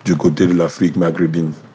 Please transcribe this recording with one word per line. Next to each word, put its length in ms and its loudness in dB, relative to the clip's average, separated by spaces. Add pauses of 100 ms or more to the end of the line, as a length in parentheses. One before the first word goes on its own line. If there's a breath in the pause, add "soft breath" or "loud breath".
du 100 2
côté 300 2
de 80 2
l'Afrique 420 0
maghrébine. 560 -2 (240)